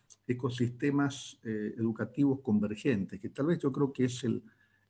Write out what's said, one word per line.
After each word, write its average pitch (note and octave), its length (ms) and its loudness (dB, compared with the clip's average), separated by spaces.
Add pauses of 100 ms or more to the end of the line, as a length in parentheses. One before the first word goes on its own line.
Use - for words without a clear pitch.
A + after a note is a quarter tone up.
(280)
ecosistemas, C3 1160 0
eh, G#2+ 340 -4
educativos A#2 640 0
convergentes, G#2 800 0
que G2 100 -8
tal C#3+ 180 -2
vez E3+ 120 2
yo C#3 120 0
creo C#3 200 0
que B2+ 140 0
es B2 180 -4
el, A2 200 0 (460)